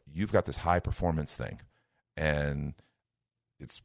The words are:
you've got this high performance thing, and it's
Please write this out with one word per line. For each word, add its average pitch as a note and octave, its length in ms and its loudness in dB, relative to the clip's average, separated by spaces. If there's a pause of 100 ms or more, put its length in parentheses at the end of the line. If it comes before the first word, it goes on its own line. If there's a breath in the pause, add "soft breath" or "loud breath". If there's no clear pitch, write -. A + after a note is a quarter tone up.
(120)
you've F#2+ 200 -2
got G2 140 6
this - 120 -6
high F2 220 4
performance D#2+ 560 0
thing, - 240 -8 (560)
and D2 580 0 (840 soft breath)
it's - 260 -14